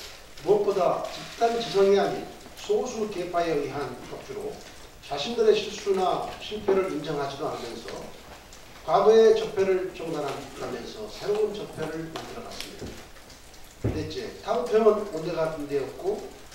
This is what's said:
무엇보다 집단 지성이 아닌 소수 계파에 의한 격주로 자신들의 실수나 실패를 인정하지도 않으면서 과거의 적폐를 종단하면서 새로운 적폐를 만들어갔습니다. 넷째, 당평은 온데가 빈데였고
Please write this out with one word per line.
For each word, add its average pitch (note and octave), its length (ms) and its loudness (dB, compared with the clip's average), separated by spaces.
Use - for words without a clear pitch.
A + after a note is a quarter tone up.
무엇보다 G3 680 2
집단 A#3 480 0
지성이 G3 380 4
아닌 - 260 0
소수 A3 540 -2
계파에 E3+ 420 0
의한 C3+ 440 -2
격주로 - 420 -8
자신들의 A3 480 4
실수나 - 720 0
실패를 F#3+ 520 2
인정하지도 D3 560 -4
않으면서 A#2 400 -8
과거의 A3 520 10
적폐를 F#3+ 580 2
종단하면서 - 1160 -8
새로운 G#3 420 0
적폐를 D#3+ 640 -8
만들어갔습니다. - 720 -12
넷째, D#3 600 -6
당평은 A3 720 2
온데가 E3 420 -2
빈데였고 C#3+ 720 -4